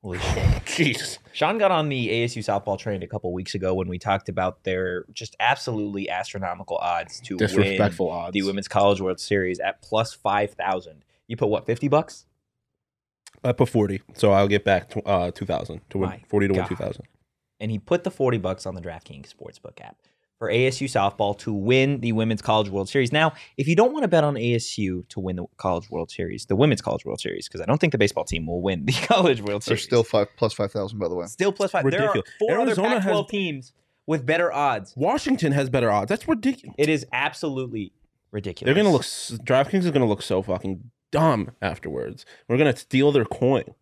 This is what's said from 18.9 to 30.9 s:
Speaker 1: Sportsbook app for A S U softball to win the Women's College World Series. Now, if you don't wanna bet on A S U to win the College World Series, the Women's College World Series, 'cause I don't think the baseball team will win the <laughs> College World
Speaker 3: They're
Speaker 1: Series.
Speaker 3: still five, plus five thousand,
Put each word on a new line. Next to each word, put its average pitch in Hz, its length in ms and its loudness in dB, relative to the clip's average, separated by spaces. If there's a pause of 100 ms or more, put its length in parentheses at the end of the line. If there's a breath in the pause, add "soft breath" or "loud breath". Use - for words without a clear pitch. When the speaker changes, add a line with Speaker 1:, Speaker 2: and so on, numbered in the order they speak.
Speaker 1:
Sportsbook - 480 -20
app - 160 -20 (420)
for 113 100 -4
A 120 180 4
S 127 140 -2
U 139 60 -2
softball 101 520 0
to 113 140 -4
win 127 480 2
the 117 100 0
Women's 110 300 0
College 110 280 2
World 95 200 -4
Series. 127 240 2
Now, 156 200 4 (220 loud breath)
if 139 140 -2
you 165 60 4
don't 240 180 6
wanna 294 160 -2
bet 160 160 6
on 143 100 0
A 120 200 0
S - 240 -4
U 92 300 -2
to - 120 -12
win 92 160 -4
the 87 80 -6 (120)
College 92 340 -2
World 82 200 -6
Series, - 360 -8
the 98 100 0
Women's 131 240 4
College - 240 -4
World - 160 -8
Series, - 260 -8
'cause - 140 -12
I - 40 -6
don't 147 140 2
think 165 120 2
the 135 80 -2
baseball - 260 2
team 82 220 -6
will 87 140 -4
win 95 240 -2
the 120 80 0
<laughs> - 140 -4
College 190 340 4
World 104 200 -4
Speaker 3:
They're 110 160 -2
Speaker 1:
Series. - 60 -6
Speaker 3:
still 117 200 4
five, 104 240 2 (100)
plus 110 160 0
five 101 180 -4
thousand, 104 280 -6